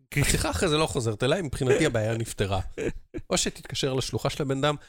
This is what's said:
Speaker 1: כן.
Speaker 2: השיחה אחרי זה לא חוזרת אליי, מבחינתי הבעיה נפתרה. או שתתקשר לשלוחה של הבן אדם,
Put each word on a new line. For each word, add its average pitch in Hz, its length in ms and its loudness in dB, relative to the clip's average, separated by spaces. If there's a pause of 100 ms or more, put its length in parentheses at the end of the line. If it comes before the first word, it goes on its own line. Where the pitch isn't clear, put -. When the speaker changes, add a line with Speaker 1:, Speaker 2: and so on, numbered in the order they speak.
(100)
Speaker 1:
כן. 143 100 0
Speaker 2:
השיחה - 300 2
אחרי 214 180 0
זה 151 100 2
לא 156 80 2
חוזרת 113 360 -2
אליי, 156 200 2
מבחינתי 147 440 2
הבעיה 113 300 0
נפתרה. 101 440 -2 (720)
או 180 80 2
שתתקשר - 560 -4
לשלוחה 131 360 -2
של - 120 -4
הבן 135 160 -2
אדם, 147 160 2 (140)